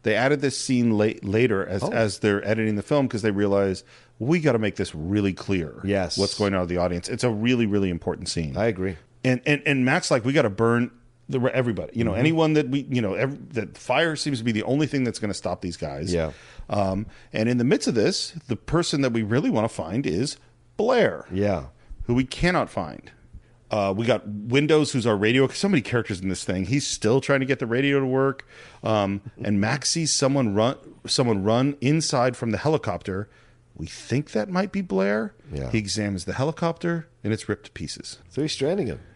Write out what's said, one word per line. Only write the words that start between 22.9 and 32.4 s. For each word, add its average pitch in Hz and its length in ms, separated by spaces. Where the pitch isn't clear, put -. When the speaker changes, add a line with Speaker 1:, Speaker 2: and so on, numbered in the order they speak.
Speaker 1:
Uh, 101 240
we 113 120
got 113 200
Windows, 135 680
who's 120 140
our 107 100
radio. 117 320
So - 200
many 160 140
characters 104 400
in 95 80
this 90 140
thing. 92 200
He's 127 220
still 123 340
trying 139 200
to 131 60
get 131 120
the 127 80
radio 139 340
to 135 60
work. 135 400
Um, 101 380
and 104 160
Max 131 300
sees 160 240
someone 135 400
run, 113 220
someone 113 380
run 127 380
inside 131 520
from 117 160